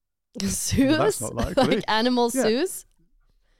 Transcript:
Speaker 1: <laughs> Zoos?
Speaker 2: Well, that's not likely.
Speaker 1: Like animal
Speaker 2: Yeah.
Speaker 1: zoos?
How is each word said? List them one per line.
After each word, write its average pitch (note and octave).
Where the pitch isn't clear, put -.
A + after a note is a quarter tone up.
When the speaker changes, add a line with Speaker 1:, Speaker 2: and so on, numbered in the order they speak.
Speaker 1:
<laughs> G#3+
Zoos? G#3
Speaker 2:
Well, D#4
that's -
not A2
likely. -
Speaker 1:
Like G#3
animal A#3+
Speaker 2:
Yeah. C4
Speaker 1:
zoos? B3